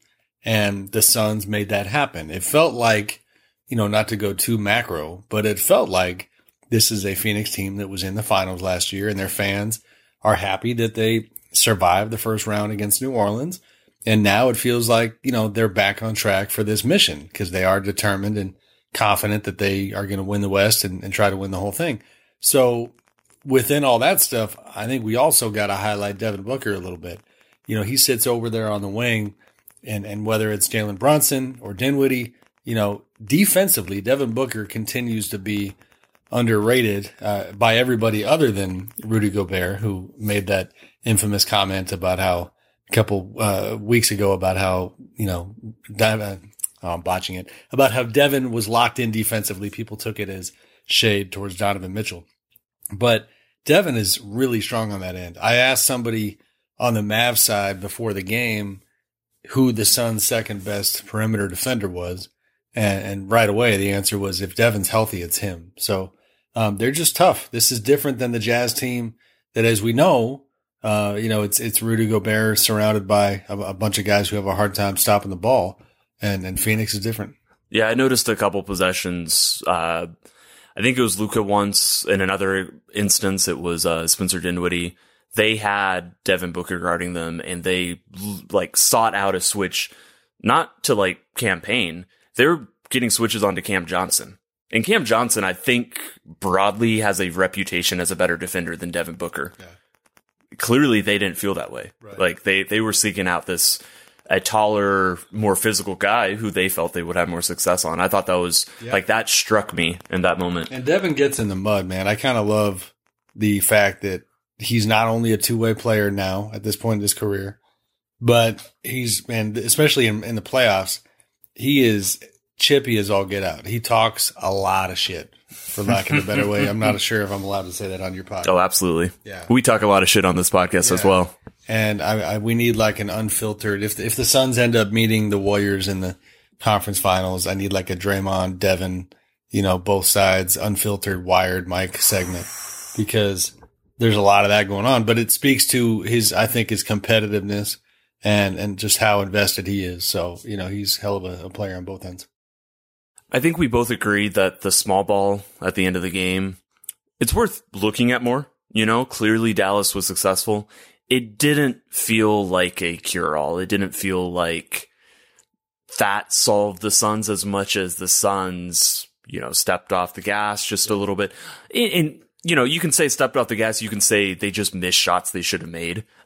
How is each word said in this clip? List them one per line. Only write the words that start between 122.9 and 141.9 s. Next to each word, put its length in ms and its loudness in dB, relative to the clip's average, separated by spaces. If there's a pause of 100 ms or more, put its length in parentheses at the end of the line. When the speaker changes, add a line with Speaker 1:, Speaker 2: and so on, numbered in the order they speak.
Speaker 1:
as 140 -2
all 140 2
get 180 -4
out. 240 -6
He 140 -4
talks 500 0 (100)
a 120 -2
lot 380 0
of 60 -8
shit, 360 -6 (160)
for 340 -8
lack 260 0
of 140 0
a 20 -10
better 220 0
way. 220 0
I'm 100 -4
not 220 0
sure 200 0
if 100 -4
I'm 120 -6
allowed 200 -4
to 100 -12
say 160 -8
that 100 -6
on 140 -8
your 100 -10
podcast. 240 -6
Speaker 2:
Oh, 100 4
absolutely. 540 2 (140)
Speaker 1:
Yeah. 240 -14
Speaker 2:
We 120 6
talk 200 4
a 60 4
lot 160 6
of 60 4
shit 140 6
on 140 4
this 120 2
podcast 440 2
as 100 0
Speaker 1:
Yeah. 60 6
Speaker 2:
well. 280 4 (300)
Speaker 1:
And 340 0
I, 340 0
I, 20 -2
we 180 0
need, 220 2
like, 220 2
an 100 -6
unfiltered, 760 -4
if, 160 -4
if 160 -4
the 80 -2
Suns 340 4
end 200 4
up 140 4
meeting 400 2
the 60 2
Warriors 520 0
in 100 -2
the 160 -4 (460)
conference 380 0
finals, 460 0
I 100 -2
need, 180 -2
like, 160 -2
a 60 -4
Draymond, 640 -2
Devin, 500 -2 (400)
you 120 0
know, 160 2
both 280 0
sides, 500 4
unfiltered, 680 -4
wired 420 2
mic 300 -4